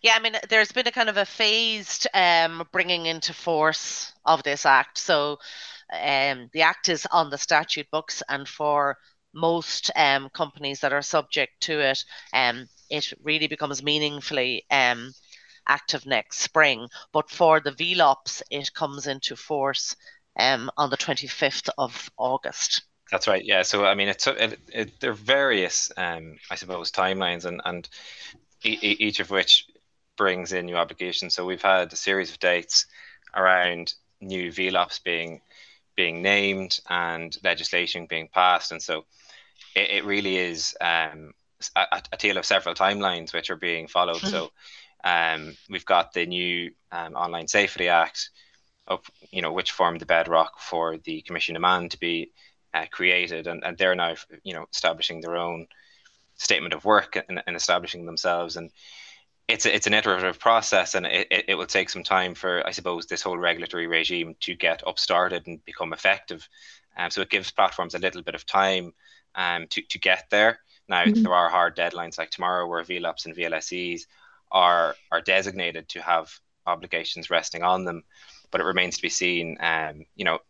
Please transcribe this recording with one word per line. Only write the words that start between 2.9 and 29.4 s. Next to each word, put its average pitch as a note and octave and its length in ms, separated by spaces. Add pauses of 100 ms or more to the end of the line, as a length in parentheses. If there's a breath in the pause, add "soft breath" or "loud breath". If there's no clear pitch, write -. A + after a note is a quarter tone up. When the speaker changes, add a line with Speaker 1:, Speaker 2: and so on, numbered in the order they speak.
Speaker 1:
into E3 280
force - 800 (120)
of D#3 180
this C#3+ 220
act. C3+ 320
So, D3 420 (520 loud breath)
um, C3+ 640
the D#3+ 80
act - 260
is E3+ 240
on D#3+ 180
the C#3+ 80
statute D3+ 540
books, - 380
and C#3 180
for D3 500 (360 soft breath)
most, E3 640
um, C#3 340
companies C#3+ 500
that C#3 140
are C#3+ 80
subject D3 600
to D#3 180
it, C3+ 240 (280 loud breath)
um, B2 360 (220)
it D3 220 (120)
really D3+ 240
becomes C#3+ 360
meaningfully, D3 880
um, B2+ 420 (540 loud breath)
active - 380
next B2+ 340
spring. C3+ 480 (240 loud breath)
But - 180
for D#3 300
the D3 120
velops, E3 800
it C#3 240
comes C#3+ 340
into C3+ 280
force, C#3 600 (440 loud breath)
um, B2+ 380
on D3 140
the C#3 60
twenty-fifth - 800
of B2+ 400
August. - 680 (280)
Speaker 2:
That's F#2+ 160
right, F#2+ 160
yeah. G2 200
So, G2+ 220
I G2 100
mean, G2+ 120
it's, G2 200
it, A2+ 320 (120)
it, A2 280
there C3+ 120
are - 20
various, G#2+ 840
um, E2 400 (140)
I F#2 40
suppose, F2+ 360
timelines, F#2 540
and, F2 200
and F2 240 (760 loud breath)
e-, G#2+ 180
e-, G#2+ 180
each G#2+ 200
of G2 120
which - 360 (500)